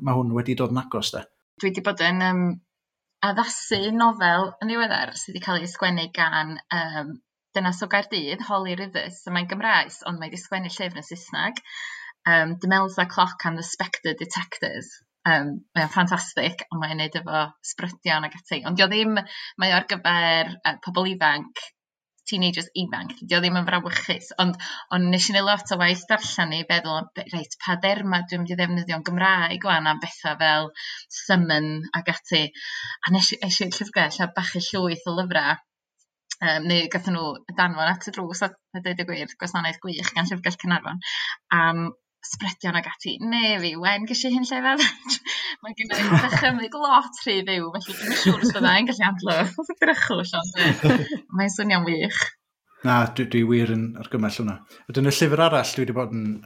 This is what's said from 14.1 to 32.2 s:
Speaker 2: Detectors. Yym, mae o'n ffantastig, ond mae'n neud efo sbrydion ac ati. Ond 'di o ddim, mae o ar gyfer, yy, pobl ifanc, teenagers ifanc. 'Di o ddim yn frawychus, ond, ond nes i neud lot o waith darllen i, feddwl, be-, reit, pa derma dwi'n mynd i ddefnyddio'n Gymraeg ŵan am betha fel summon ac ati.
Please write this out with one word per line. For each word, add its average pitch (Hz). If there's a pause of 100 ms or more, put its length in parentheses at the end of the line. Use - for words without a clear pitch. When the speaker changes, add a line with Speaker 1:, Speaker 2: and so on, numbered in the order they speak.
Speaker 2:
Detectors. - (340)
Yym, 143 (200)
mae 160
o'n -
ffantastig, 175
ond 160
mae'n 156
neud 156
efo 156 (260)
sbrydion 160
ac -
ati. 156
Ond 175
'di 196
o 190
ddim, 220 (460)
mae 190
o 180
ar 185
gyfer, 170
yy, 156
pobl 180
ifanc, 151 (640)
teenagers 175
ifanc. 180
'Di -
o 175
ddim 180
yn 175
frawychus, 180 (100)
ond, 180 (360)
ond 180
nes 180
i 196
neud 196
lot 202
o 180
waith 180
darllen 185
i, 165
feddwl, 165
be-, -
reit, 165
pa 180
derma 190
dwi'n 175
mynd 175
i 175
ddefnyddio'n 175
Gymraeg 180
ŵan 160
am 156
betha 160
fel 156 (480)
summon 160 (300)
ac 170
ati. - (640)